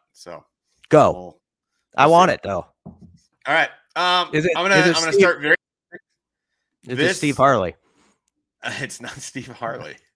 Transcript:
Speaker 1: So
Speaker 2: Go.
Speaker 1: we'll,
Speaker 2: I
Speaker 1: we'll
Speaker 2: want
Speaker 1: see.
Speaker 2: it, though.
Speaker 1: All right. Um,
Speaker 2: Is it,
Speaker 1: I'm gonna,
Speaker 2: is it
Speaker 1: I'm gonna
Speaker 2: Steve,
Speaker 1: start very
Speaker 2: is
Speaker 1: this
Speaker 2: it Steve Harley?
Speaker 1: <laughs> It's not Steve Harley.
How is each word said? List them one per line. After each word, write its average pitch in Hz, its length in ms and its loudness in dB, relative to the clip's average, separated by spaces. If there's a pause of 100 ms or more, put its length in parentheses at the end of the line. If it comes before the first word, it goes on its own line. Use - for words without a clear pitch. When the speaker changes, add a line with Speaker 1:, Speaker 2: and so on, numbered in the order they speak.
(140)
Speaker 1:
So 82 300 -20 (460)
Speaker 2:
Go. 135 220 6
Speaker 1:
we'll, 90 300 -12 (540)
Speaker 2:
I 139 120 4
Speaker 1:
we'll 160 60 4
Speaker 2:
want 175 160 6
Speaker 1:
see. 127 40 0
Speaker 2:
it, - 100 -6
though. 95 220 -6 (200)
Speaker 1:
All - 100 -20 (520)
right. 147 220 0 (260)
Um, 180 380 0
Speaker 2:
Is 156 120 0
it, 175 100 -2
Speaker 1:
I'm 170 120 -2
gonna, 196 100 2
Speaker 2:
is 185 100 4
it 170 80 2
Speaker 1:
I'm 160 60 -2
gonna 160 120 -2
Speaker 2:
Steve, - 80 2
Speaker 1:
start 175 200 2
very 151 140 0 (1300)
Speaker 2:
is 123 100 -8
Speaker 1:
this 160 140 2
Speaker 2:
it 185 60 -4
Steve 147 200 -2
Harley? 123 420 2
Speaker 1:
<laughs> - 40 -20 (1000)
It's 131 180 -12
not - 120 -16
Steve - 380 -14
Harley. 113 460 -12 (200)